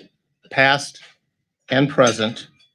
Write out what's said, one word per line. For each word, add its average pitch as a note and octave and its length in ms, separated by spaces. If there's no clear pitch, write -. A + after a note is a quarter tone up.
past C#3 500
and C#3 180
present, A2+ 600